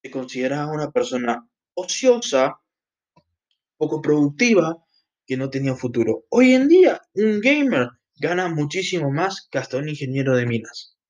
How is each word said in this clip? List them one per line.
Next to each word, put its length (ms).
te 80
consideraba 600
una 180
persona 580
ociosa, 840
poco 260
productiva, 800
que 120
no 140
tenía 240
futuro. 560
Hoy 240
en 140
día, 320
un 280
gamer 500
gana 320
muchísimo 640
más 380
que 80
hasta 180
un 120
ingeniero 460
de 120
minas. 500